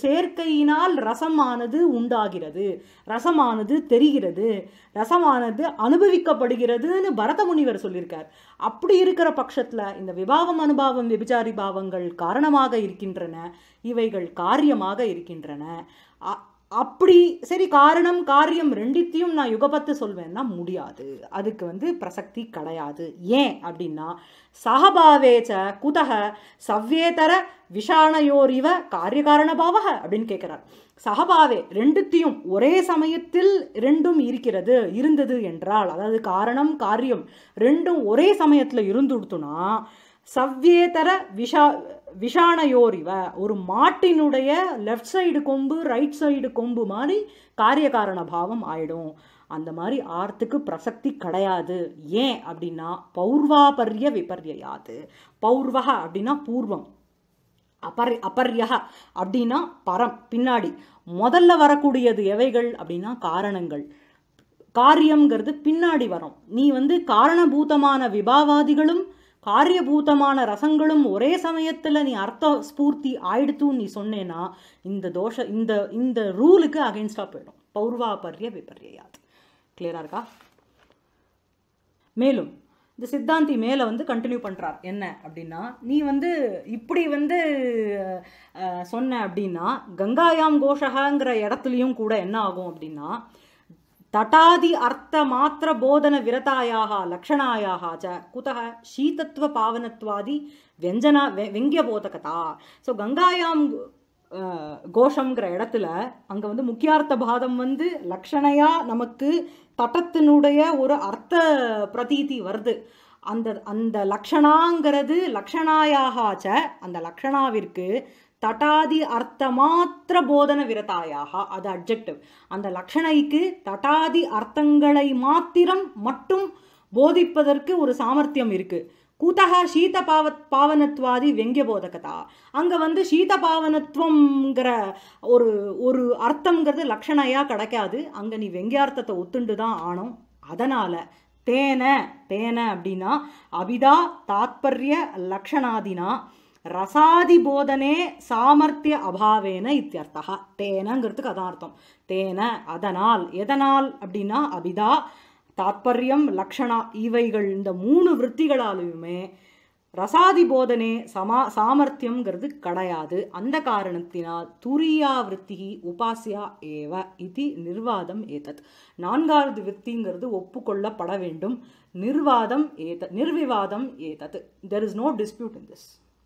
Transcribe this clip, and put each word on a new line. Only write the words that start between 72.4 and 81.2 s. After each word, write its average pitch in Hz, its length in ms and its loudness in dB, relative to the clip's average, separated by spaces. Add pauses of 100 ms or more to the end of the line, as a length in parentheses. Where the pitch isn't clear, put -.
ஸ்பூர்த்தி 285 560 -2
ஆயிடுத்துன்னு 285 560 -2
நீ 214 220 -4
சொன்னேன்னா, 190 540 -8 (320)
இந்த 185 280 -8
தோஷ-, 214 400 -6
இந்த, 214 420 -2
இந்த 226 400 -2
ரூலுக்கு 302 520 4
அகைன்ஸ்டா 214 460 -6
போயிடும். - 300 -20 (200)
பௌர்வாபர்ய 214 720 -6
விபர்யாது. - 640 -20 (640)
கிளியரா 170 180 -8
இருக்கா? 185 280 -12 (1900)